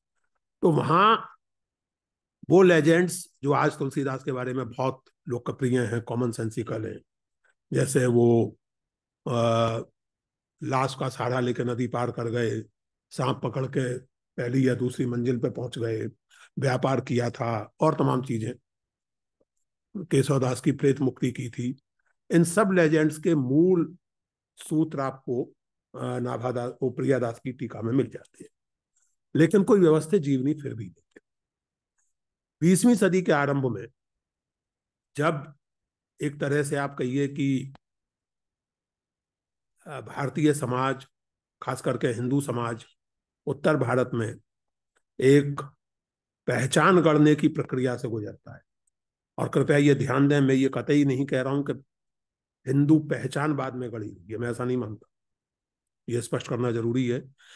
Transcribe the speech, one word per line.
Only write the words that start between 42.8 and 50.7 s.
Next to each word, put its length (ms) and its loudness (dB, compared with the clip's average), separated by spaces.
उत्तर 320 0
भारत 360 0
में 220 -4
एक 420 4
पहचान 540 4
गढ़ने 340 6
की 120 2
प्रक्रिया 500 -2
से 100 -8
गुजरता 480 -10
है, 60 -20
और 120 -4
कृपया 280 2
ये 180 6
ध्यान 320 2
दें, 140 4
मैं 140 4
ये 140 4
कतई 360 2